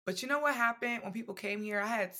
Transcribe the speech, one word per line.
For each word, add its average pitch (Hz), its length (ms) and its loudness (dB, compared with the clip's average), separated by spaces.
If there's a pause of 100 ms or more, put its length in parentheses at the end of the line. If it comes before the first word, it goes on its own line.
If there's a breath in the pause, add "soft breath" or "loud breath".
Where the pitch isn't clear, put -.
but 180 160 -2
you 254 80 -6
know 285 120 4
what 285 140 4
happened 233 480 2
when 196 120 -6
people 226 200 -6
came 208 280 -4
here? 208 180 0
I 202 60 0
had 214 340 0